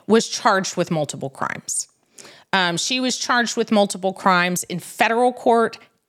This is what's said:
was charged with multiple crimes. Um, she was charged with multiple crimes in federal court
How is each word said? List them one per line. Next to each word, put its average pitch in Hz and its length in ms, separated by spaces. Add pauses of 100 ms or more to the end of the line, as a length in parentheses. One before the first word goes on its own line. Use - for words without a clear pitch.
was 220 220
charged 196 480
with 175 160
multiple 143 380
crimes. - 580 (640)
Um, 175 240
she 254 220
was 254 180
charged 240 400
with 220 120
multiple 202 440
crimes 180 500
in - 140
federal 226 560
court 233 420 (320)